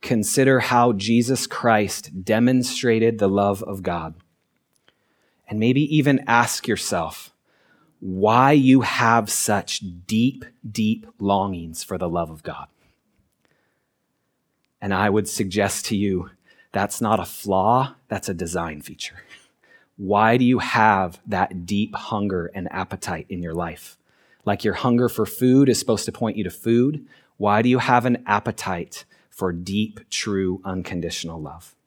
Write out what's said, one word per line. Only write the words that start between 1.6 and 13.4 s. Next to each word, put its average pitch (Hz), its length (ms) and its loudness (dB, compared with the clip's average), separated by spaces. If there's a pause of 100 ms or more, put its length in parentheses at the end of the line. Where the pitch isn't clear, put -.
demonstrated 117 960 2
the 101 100 4
love 101 340 2
of 95 200 -10
God. 85 320 -6 (1300)
And 107 140 -4
maybe 139 360 2
even 143 300 4
ask 117 400 2
yourself 90 680 -4 (680)
why 107 520 4
you 135 280 6
have 117 500 2
such - 520 -4 (240)
deep, 120 380 0 (240)
deep 110 380 -2 (120)
longings 95 680 -2
for 92 140 -8
the 90 100 -4
love 85 220 -4
of 78 120 -20
God. - 260 -12 (2000)